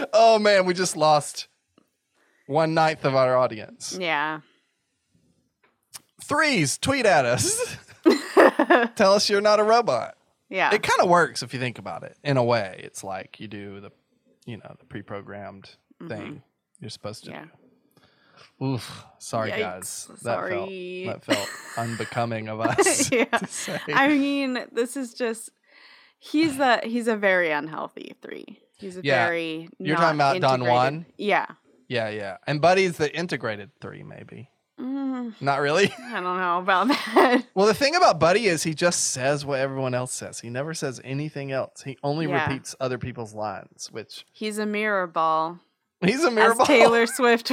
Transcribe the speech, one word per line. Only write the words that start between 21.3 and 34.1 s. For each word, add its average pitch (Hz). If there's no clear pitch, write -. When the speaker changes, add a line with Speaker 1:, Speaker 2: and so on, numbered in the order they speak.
Speaker 1:
felt -
Speaker 2:
<laughs> -
Speaker 1:
unbecoming 117
of 110
us 294
<laughs> -
Speaker 2:
Yeah. 240
Speaker 1:
to -
say. -
Speaker 2:
I 262
mean, 277
this 233
is 247
just, 226
he's 302
a, 254
he's 226
a 226
very 185
unhealthy -
three. -
He's 185
a 180
Speaker 1:
Yeah. 127
Speaker 2:
very 165
Speaker 1:
You're 151
Speaker 2:
not 170
Speaker 1:
talking 160
about 139
Don 131
Speaker 2:
integrated. 123
Speaker 1:
Juan? 139
Speaker 2:
Yeah. 190
Speaker 1:
Yeah, 117
yeah. 101
And 147
Buddy's 185
the 147
integrated 120
three, 101
maybe. 107